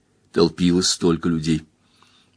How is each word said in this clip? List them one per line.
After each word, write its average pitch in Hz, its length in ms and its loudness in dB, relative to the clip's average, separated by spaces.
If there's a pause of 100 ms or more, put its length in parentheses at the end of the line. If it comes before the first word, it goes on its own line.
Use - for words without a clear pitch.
(320)
толпилось 87 560 0
столько 85 400 -2
людей. 80 340 -2 (760)